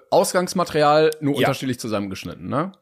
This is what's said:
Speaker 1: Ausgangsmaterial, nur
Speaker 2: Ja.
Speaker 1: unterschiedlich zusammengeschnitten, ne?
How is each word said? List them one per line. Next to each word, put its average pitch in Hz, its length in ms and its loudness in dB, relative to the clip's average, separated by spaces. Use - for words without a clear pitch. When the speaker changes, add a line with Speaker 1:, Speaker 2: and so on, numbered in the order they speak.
Speaker 1:
Ausgangsmaterial, 160 960 2
nur 143 140 -2
Speaker 2:
Ja. 135 60 -2
Speaker 1:
unterschiedlich 127 400 0
zusammengeschnitten, 101 680 -8
ne? 151 240 -4